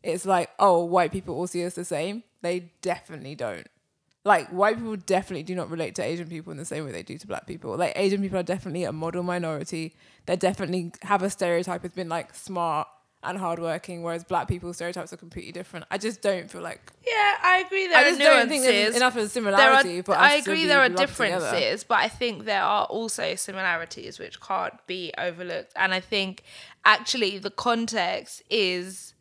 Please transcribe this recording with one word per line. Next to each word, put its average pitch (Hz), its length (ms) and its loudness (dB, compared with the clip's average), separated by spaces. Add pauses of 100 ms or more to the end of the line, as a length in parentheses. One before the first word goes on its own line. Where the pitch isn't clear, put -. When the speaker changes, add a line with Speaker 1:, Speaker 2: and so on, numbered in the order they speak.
Speaker 1:
it's 180 240 -4
like, 190 240 2 (100)
"Oh, 175 240 6
white 175 260 4
people 190 240 -6
all 170 120 -4
see 175 180 -4
us 175 100 -6
the 175 120 -8
same," 185 360 -4 (200)
they 175 280 -4 (120)
definitely 160 520 -8
don't. 113 320 -8 (580)
Like, 185 260 4
white 202 260 2
people 226 200 -6
definitely 185 460 -2
do 170 120 -8
not 180 160 -6
relate 160 260 -6
to 135 80 -4
Asian 165 240 -6
people 170 240 -12
in 147 60 -12
the 165 80 -12
same 151 180 -6
way 135 80 -10
they 85 100 -10
do - 140 -12
to 190 100 -18
black - 200 -8
people. 117 300 -8
Like, 170 200 -2
Asian 196 240 0
people 190 180 -2
are 175 60 -2
definitely 175 400 -4
a 135 80 -4
model 165 320 -6
minority. 160 680 -6 (320)
They 185 100 0
definitely 180 560 -2 (100)
have 190 200 2
a 196 80 0
stereotype 175 540 -2
as 175 80 -8
being, 180 160 -8
like, 165 260 -6
smart 170 520 -4 (380)
and 180 140 -6
hardworking, 170 680 -4
whereas 170 180 -6
black 170 240 -2
people's 175 300 -6
stereotypes 175 360 -8
are 170 40 -16
completely - 360 -14
different. 175 380 -14
I 208 80 -2
just 202 240 -4
don't 190 280 0
feel 175 100 -14
like 175 200 -12 (240)
Speaker 2:
Yeah, 415 380 2
I 370 240 4
agree 381 220 -2
there 339 100 6
Speaker 1:
I 277 40 10
Speaker 2:
are 294 80 6
Speaker 1:
just 330 100 0
don't 269 280 8
think 277 160 0
there's 247 100 6 (200)
Speaker 2:
nuances. - 20 2
Speaker 1:
enough 254 160 6
of 240 40 -6
a 240 40 -2
Speaker 2:
There 214 60 2
are, - 40 -6
Speaker 1:
similarity 214 720 6
for 202 100 0
us 151 80 4
Speaker 2:
I 285 160 10
Speaker 1:
to 302 60 2
Speaker 2:
agree 320 200 0
Speaker 1:
be 320 60 2
Speaker 2:
there 285 120 6
are 254 80 8
Speaker 1:
lumped 208 280 0
together. 185 300 0
Speaker 2:
differences, 120 380 0
but 226 140 2
I - 100 4
think 226 360 -4
there 202 180 0
are 202 220 2
also 196 500 -4
similarities 185 840 -6
which - 200 -14
can't 185 340 -4 (120)
be 180 320 -8
overlooked. 175 560 -8
And 190 200 -10
I 185 60 -4
think 190 420 -8 (420)
actually 214 540 0
the 190 120 -8
context 226 1000 -4
is 185 720 -4